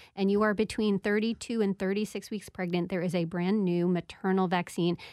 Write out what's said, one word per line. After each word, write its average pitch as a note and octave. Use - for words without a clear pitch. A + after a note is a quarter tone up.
and G3
you G3+
are G#3+
between G#3
thirty-two A3
and G3
thirty-six G3
weeks G#3
pregnant, F3
there F#3
is E3+
a E3+
brand F#3
new F3
maternal F#3
vaccine, F3